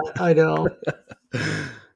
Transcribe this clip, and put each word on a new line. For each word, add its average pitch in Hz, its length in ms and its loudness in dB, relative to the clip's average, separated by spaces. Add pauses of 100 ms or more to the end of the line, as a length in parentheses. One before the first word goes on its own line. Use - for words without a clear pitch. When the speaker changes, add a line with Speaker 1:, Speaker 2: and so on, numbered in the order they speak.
(200)
Speaker 1:
I 175 140 4
know. 156 340 4 (680)
Speaker 2:
<laughs> 123 40 -2 (580)